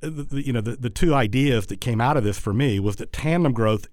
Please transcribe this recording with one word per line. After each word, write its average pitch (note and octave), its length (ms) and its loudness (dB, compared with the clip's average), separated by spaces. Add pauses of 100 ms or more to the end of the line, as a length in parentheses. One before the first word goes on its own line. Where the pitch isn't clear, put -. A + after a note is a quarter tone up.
the, D3+ 220 -8
the, C#3 240 -6
you C3+ 80 0
know, A2+ 80 0
the, A2 140 -6
the B2 120 -6
two D#3+ 240 2
ideas B2+ 540 2
that - 160 -8
came A2+ 180 0
out C3+ 160 2
of B2 80 2
this G2+ 140 0
for G#2 160 -2
me A2+ 260 2
was G2+ 160 0
that - 160 -10
Tandem D#3+ 400 2
Growth G#2+ 400 0